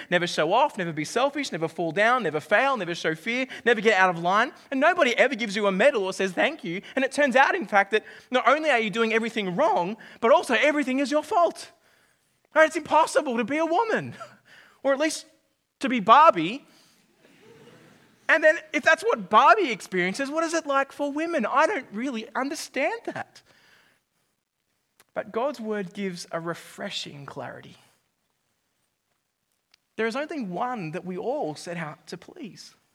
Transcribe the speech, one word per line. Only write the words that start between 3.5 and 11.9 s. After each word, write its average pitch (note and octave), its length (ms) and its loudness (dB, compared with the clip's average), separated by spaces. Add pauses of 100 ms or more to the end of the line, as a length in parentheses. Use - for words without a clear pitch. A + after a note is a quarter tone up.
never A3 160 2
get G3+ 160 4
out F#3 100 6
of E3+ 140 -2
line. G#3 300 0 (180)
And C4+ 100 -2
nobody D#4+ 380 2
ever C4 160 4
gives G#3 200 -8
you G#3 120 0
a G3 60 2
medal A3 320 2
or F#3 100 -6
says F#3+ 180 -2
thank A3 320 -2
you. F3+ 160 -8 (160)
And C4 80 0
it C4 80 -4
turns C#4 240 2
out, D4+ 180 4
in D4+ 120 -4
fact, G3 240 2
that G#3+ 140 0 (260)
not B3 180 2
only D#4 220 2
are B3 80 4
you A3 100 -2
doing A3 240 0
everything A3 420 -2
wrong, A3+ 440 0 (220)
but A#3 120 6
also D#4+ 220 4
everything C4+ 440 2
is C#4 120 -2
your D4 120 0
fault. - 480 0 (840)